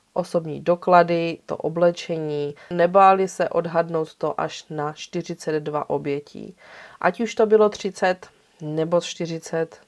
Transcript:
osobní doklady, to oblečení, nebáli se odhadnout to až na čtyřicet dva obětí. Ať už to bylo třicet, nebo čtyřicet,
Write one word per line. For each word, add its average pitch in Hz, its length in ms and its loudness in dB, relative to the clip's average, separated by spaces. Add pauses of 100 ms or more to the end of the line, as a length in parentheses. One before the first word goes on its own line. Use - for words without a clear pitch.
(120)
osobní 160 480 -4
doklady, 170 840 4
to 147 100 -6
oblečení, 160 960 -2 (160)
nebáli 190 580 6
se 180 200 -4
odhadnout 165 640 -2
to - 260 -4
až 156 300 -8
na 151 220 -6
čtyřicet 165 680 -6
dva 147 300 -6
obětí. 143 680 -6 (440)
Ať 185 200 0
už 220 140 -4
to 226 120 4
bylo 214 220 6
třicet, 185 580 -2 (340)
nebo 160 400 0
čtyřicet, 165 880 -6